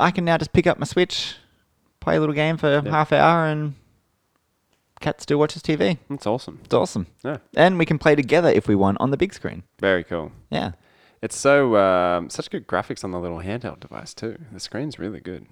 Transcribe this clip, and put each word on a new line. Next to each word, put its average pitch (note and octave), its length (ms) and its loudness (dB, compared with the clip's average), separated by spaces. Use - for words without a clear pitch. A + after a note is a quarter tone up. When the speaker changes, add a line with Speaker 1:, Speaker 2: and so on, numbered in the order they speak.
Speaker 1:
I F3 100 2
can F3 140 -4
now E3 140 2
just D3+ 140 -8
pick F3+ 140 2
up E3+ 120 2
my D3 80 -6
Switch, - 500 -2
play D#3+ 160 0
a D#3 40 2
little D3+ 140 0
game D#3 220 0
for D3 280 2
Speaker 2:
Yeah. - 60 -4
Speaker 1:
half D#3 220 0
hour, D#3+ 340 4
and D3+ 280 -2
Kat - 200 -6
still D3 180 0
watches D3+ 220 0
T D#3 140 -2
V. F3 240 0
Speaker 2:
That's C#3+ 180 -10
awesome. G#2 380 -4
Speaker 1:
It's - 100 -12
awesome. B2 340 0
Speaker 2:
Yeah. C3+ 160 -6
Speaker 1:
And F3+ 240 4
we E3 60 2
can D#3 140 0
play D3+ 160 4
together D3 340 2
if - 200 2
we G#2+ 60 2
want G2 260 2
on C3 100 0
the C#3 80 -2
big - 160 -2
screen. - 300 -10
Speaker 2:
Very F#2+ 240 2
cool. D#2+ 280 -8
Speaker 1:
Yeah. F2 220 -4
Speaker 2:
It's A2+ 160 -8
so, C#3 400 4
um, F2+ 500 2
such - 220 -12
good - 160 -10
graphics - 360 -4
on G2 80 -6
the F2+ 80 -6
little F2 200 -8
handheld F#2+ 420 -8
device - 320 -16
too. A2+ 240 -12
The F#2 80 -18
screen's C3+ 380 -10
really F2 220 -10
good. E2+ 320 -14